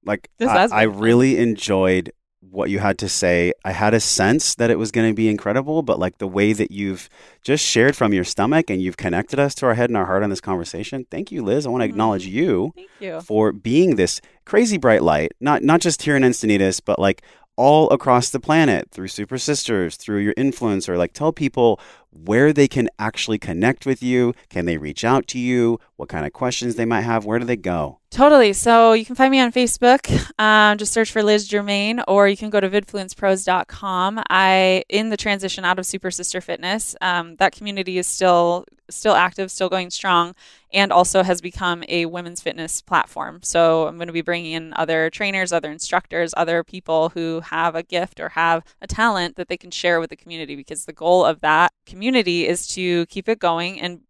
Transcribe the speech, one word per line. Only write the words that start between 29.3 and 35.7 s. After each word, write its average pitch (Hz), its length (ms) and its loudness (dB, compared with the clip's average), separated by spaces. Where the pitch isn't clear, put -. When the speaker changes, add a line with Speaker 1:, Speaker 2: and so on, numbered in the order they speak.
Speaker 2:
me 269 80 4
on 240 100 2
Facebook. 247 580 2
Um, 214 380 6
just 208 140 -6
search 226 180 0
for 220 140 -2
Liz 208 240 2
Germain, 202 580 -2
or 202 220 6
you 196 80 0
can 214 140 -10
go 202 100 2
to 190 100 0
vidfluencepros 196 720 -2
dot 180 220 0
com. 196 640 -4
I, 190 580 4
in 220 220 -2
the 214 60 -2
transition 196 480 -4
out 185 160 0